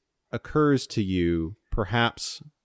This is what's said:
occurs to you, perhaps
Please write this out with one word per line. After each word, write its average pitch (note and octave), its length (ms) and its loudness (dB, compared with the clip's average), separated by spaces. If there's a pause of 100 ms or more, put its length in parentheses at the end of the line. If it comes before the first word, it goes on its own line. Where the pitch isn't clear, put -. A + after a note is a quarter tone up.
(320)
occurs D3 560 2
to - 160 -2
you, F2 520 0 (160)
perhaps A#2 720 -2 (220)